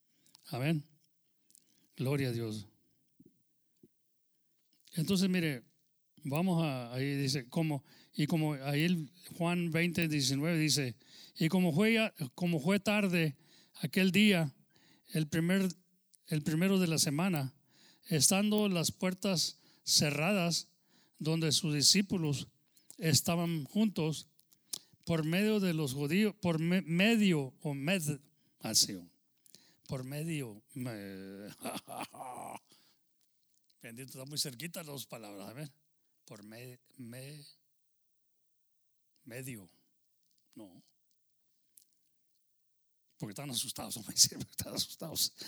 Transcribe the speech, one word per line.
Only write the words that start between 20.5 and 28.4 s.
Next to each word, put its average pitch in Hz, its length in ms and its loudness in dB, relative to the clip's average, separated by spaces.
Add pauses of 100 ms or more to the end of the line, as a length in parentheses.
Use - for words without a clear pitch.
donde 160 320 0
sus 151 220 2
discípulos 151 760 2 (500)
estaban 170 680 0
juntos, 160 600 -2 (760)
por 160 200 0
medio 202 360 2
de 185 140 2
los 151 200 0
judíos, 170 480 2
por 165 180 2
me-, 175 220 2
medio 175 800 4
o 147 120 -4
med-, 151 460 -2 (400)